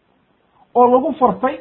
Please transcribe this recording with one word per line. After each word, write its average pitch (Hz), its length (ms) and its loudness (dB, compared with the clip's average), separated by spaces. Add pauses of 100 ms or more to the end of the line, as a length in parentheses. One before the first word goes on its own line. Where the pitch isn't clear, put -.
(760)
oo 247 160 4
lagu 262 220 0
furtay 254 480 -4